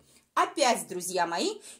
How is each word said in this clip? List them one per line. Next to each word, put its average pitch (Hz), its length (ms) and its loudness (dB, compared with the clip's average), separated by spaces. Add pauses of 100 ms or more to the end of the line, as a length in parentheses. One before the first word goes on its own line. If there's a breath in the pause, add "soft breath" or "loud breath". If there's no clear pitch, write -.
(360 soft breath)
Опять, 262 520 2
друзья 180 380 -2
мои, 196 300 -2 (240 loud breath)